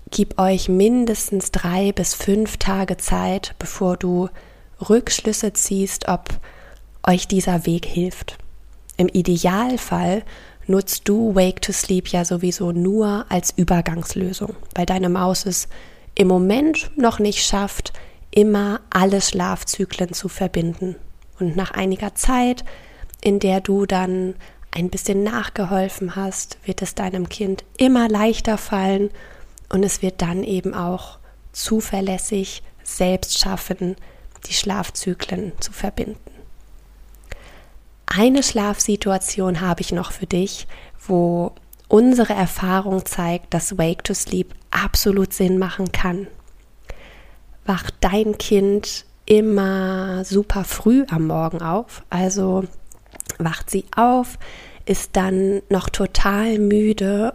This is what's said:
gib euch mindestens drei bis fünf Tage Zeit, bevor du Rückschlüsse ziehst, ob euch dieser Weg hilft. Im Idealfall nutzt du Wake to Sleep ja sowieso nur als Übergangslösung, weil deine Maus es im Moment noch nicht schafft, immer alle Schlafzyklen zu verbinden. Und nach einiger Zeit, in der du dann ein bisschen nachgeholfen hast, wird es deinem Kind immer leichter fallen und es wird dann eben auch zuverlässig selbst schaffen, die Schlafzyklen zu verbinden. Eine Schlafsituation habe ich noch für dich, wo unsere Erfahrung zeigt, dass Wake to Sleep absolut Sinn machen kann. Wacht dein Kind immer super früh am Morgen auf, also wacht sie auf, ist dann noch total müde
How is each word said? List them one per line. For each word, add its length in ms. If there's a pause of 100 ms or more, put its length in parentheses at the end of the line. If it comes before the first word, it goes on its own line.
(120)
gib 280
euch 300
mindestens 800
drei 400
bis 220
fünf 440
Tage 400
Zeit, 640
bevor 380
du 320 (600)
Rückschlüsse 640
ziehst, 540
ob 220 (760)
euch 220
dieser 380
Weg 200
hilft. 520 (600)
Im 120
Idealfall 1120 (440)
nutzt 400
du 280
Wake 260
to 120
Sleep 340
ja 160
sowieso 480
nur 580
als 260
Übergangslösung, 1000 (180)
weil 120
deine 240
Maus 360
es 220 (480)
im 140
Moment 680
noch 220
nicht 260
schafft, 480 (380)
immer 480 (100)
alle 320
Schlafzyklen 920
zu 160
verbinden. 680 (440)
Und 160
nach 160
einiger 440
Zeit, 480 (580)
in 180
der 200
du 260
dann 480 (380)
ein 180
bisschen 340
nachgeholfen 920
hast, 500
wird 160
es 140
deinem 340
Kind 360 (120)
immer 300
leichter 500
fallen 520 (600)
und 140
es 180
wird 200
dann 220
eben 300
auch 460 (320)
zuverlässig 1120 (200)
selbst 540
schaffen, 580 (520)
die 60
Schlafzyklen 1040
zu 140
verbinden. 460 (1900)
Eine 380
Schlafsituation 1160
habe 220
ich 100
noch 200
für 160
dich, 400 (380)
wo 460 (360)
unsere 460
Erfahrung 720
zeigt, 480
dass 240
Wake 260
to 100
Sleep 400 (160)
absolut 640
Sinn 240
machen 340
kann. 360 (1400)
Wacht 360
dein 360
Kind 680 (200)
immer 960
super 400
früh 460
am 160
Morgen 380
auf, 480
also 540 (760)
wacht 320
sie 140 (100)
auf, 420 (480)
ist 280
dann 560
noch 200
total 680
müde 760